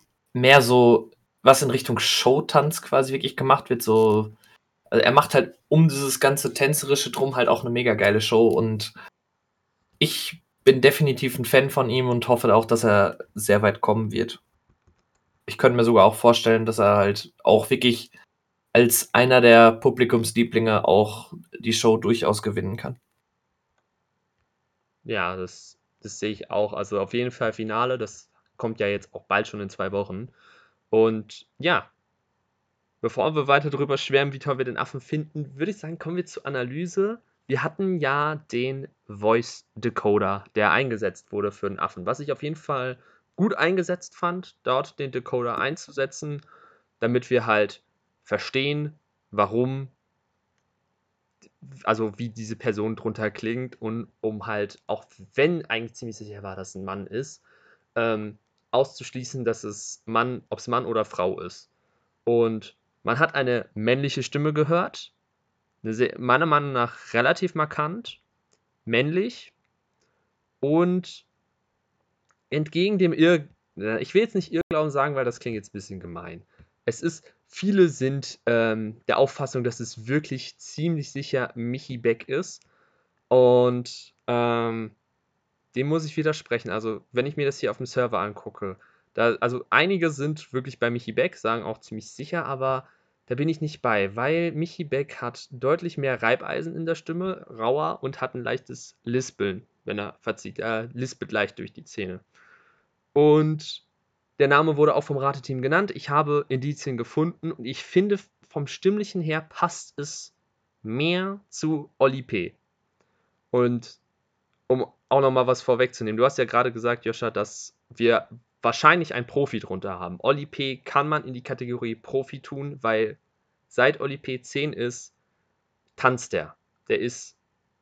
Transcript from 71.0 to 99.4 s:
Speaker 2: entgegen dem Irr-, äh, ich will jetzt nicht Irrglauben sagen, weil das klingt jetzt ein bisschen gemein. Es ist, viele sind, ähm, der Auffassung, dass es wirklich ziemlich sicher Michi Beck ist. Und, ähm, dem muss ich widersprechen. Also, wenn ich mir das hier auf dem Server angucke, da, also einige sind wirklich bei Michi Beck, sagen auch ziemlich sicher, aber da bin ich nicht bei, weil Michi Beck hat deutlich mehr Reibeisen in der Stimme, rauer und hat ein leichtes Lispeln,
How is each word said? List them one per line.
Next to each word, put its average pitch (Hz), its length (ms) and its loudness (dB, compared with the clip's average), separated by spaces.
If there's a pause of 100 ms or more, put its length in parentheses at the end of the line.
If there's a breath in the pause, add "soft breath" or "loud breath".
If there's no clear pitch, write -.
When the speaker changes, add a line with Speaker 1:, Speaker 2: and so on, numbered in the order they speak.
Speaker 2:
entgegen 170 480 -2
dem 175 140 2
Irr-, 160 360 4 (300)
äh, 107 240 -4
ich - 120 -8
will 208 80 4
jetzt 226 120 -4
nicht - 180 -4
Irrglauben 156 380 -2
sagen, 143 240 -2
weil 131 100 -2
das 120 160 -4
klingt 117 160 -8
jetzt 101 140 -12
ein 101 80 -14
bisschen 95 200 -14
gemein. 85 440 -14 (420)
Es - 180 -4
ist, 165 220 -4 (220 soft breath)
viele 190 420 2
sind, 135 580 -6
ähm, 113 600 0
der - 100 2
Auffassung, 135 460 -2
dass 120 160 -6
es 113 260 -14
wirklich 135 520 -6
ziemlich 156 540 -6
sicher 135 420 -6
Michi 123 440 -8
Beck 117 300 -2
ist. 151 340 -8 (640)
Und, 123 840 4 (140)
ähm, 117 640 -2 (840)
dem 131 100 -2
muss 160 180 0
ich 147 120 -12
widersprechen. 151 540 -4
Also, 107 420 -6
wenn 123 140 0
ich 147 100 -8
mir 143 100 -2
das 139 140 -4
hier 127 100 -2
auf 110 60 -8
dem 127 100 -10
Server 117 320 -2
angucke, 101 580 -8 (380)
da, 117 260 2
also 120 300 -2
einige 165 400 2
sind 147 420 -6
wirklich 127 260 -8
bei 120 120 0
Michi 120 220 -6
Beck, 135 240 -2
sagen 113 260 -4
auch 110 160 -8
ziemlich - 320 -16
sicher, 147 340 -8
aber 131 440 -4 (380)
da 123 100 -4
bin 147 120 0
ich 156 120 -4
nicht 151 220 -8
bei, 104 340 0
weil 160 340 0
Michi 170 320 -6
Beck 143 340 -4
hat 120 360 -10
deutlich 139 460 -2
mehr 135 220 -2
Reibeisen 151 540 -2
in 165 120 -8
der 165 100 -2
Stimme, 175 520 -8
rauer 131 540 -2
und 135 180 -8
hat 127 140 -6
ein 127 80 -8
leichtes - 640 -10
Lispeln, 120 600 -4 (200)